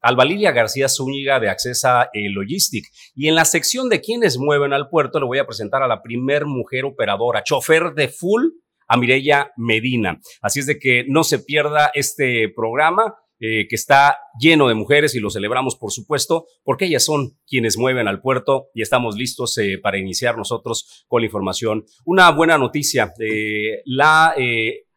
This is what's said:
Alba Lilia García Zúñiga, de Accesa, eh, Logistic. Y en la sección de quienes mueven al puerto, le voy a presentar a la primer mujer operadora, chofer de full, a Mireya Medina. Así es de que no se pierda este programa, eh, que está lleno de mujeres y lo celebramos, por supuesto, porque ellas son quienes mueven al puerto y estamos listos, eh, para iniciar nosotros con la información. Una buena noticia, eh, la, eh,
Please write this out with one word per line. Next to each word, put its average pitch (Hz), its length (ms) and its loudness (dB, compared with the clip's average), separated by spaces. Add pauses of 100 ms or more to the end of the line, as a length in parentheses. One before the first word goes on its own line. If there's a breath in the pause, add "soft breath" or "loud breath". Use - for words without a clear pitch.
Alba 123 220 4
Lilia 190 280 2
García 120 360 0
Zúñiga, 135 540 -2
de 104 80 0
Accesa, 123 640 0
eh, 104 160 -4
Logistic. 101 560 -4 (300 soft breath)
Y 139 120 -2
en 160 80 4
la 165 80 4
sección 240 460 -2
de 202 100 2
quienes 214 380 0
mueven 143 340 0
al 139 180 -2
puerto, 151 300 0
le 139 60 -2
voy 127 140 -2
a 135 60 0
presentar 113 380 -4
a 131 60 0
la 110 120 -2
primer 131 440 -4
mujer 131 400 -6
operadora, 113 580 -2
chofer 160 520 0
de 143 120 0
full, 214 380 -2 (420)
a 117 100 4
Mireya 135 600 2
Medina. 113 640 -2 (220 loud breath)
Así 107 200 -4
es 131 60 -6
de 147 120 -2
que 123 300 2
no 151 160 2
se 143 140 0
pierda 147 540 0
este 127 540 -2
programa, 156 680 0 (260)
eh, 110 260 -2
que 117 80 -6
está 139 420 4 (220)
lleno 147 300 6
de 117 40 2
mujeres 139 420 2
y 120 40 -4
lo 104 100 -4
celebramos, 110 460 -4
por 104 160 -10
supuesto, 151 560 -4 (160 soft breath)
porque 139 220 -2
ellas 156 180 0
son 147 420 -4
quienes 113 320 -2
mueven 123 300 0
al 98 140 -4
puerto 131 520 -2
y 117 80 -8
estamos 120 360 -2
listos, 123 400 -6
eh, 101 260 -2
para 98 160 -2
iniciar 113 380 -4
nosotros - 720 -8
con 117 120 2
la 113 40 0
información. 107 580 -4 (220 soft breath)
Una 180 260 6
buena 160 260 4
noticia, 139 640 -2
eh, 107 680 -4
la, 156 520 4
eh, 117 480 -2 (100)